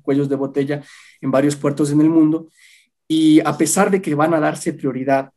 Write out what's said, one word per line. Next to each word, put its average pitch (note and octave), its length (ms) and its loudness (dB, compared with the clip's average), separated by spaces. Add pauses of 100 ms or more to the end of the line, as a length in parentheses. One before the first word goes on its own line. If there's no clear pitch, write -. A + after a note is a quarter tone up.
cuellos C#3 280 -2
de C#3 80 -2
botella C#3 440 -4 (380)
en D3 100 -6
varios C#3+ 280 0
puertos C#3+ 340 -2
en D3 80 2
el D#3 100 4
mundo D#3+ 380 2 (640)
y D#3 320 4
a D3 160 -4
pesar F#3+ 340 0
de F#3+ 100 0
que D3+ 140 -4
van D#3 180 0
a D#3+ 60 0
darse D3+ 320 -4
prioridad C3+ 640 -2